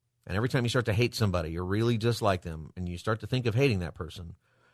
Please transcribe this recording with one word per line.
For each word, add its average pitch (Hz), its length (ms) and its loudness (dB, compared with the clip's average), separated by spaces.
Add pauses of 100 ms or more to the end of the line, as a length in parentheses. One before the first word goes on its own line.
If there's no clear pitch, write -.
(260)
And 90 100 -4
every 120 120 0
time 123 160 0
you 120 40 2
start 117 180 2
to 113 60 0
hate 113 220 2
somebody 85 440 0
or 90 60 -4
really 113 340 2
dislike 107 440 2
them, 80 340 -10
and 90 120 -4
you 87 80 -6
start 110 240 -2
to 110 60 -10
think 127 200 -2
of 104 80 0
hating 123 260 4
that 82 140 -6
person, 85 420 -12 (380)